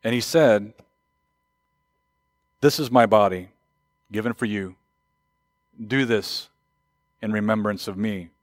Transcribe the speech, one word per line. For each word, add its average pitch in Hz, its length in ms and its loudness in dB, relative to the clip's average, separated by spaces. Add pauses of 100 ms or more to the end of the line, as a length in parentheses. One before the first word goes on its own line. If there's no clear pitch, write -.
And 113 120 -2
he 120 60 0
said, 110 540 2 (1900)
"This 143 180 2
is 131 120 -4
my 120 160 6
body 98 420 2 (640)
given 110 220 -4
for - 100 -6
you. 101 320 -6 (1080)
Do 131 200 0
this - 460 -4 (720)
in 107 100 -6
remembrance 107 560 -2
of 95 80 -10
me." 98 340 -6 (120)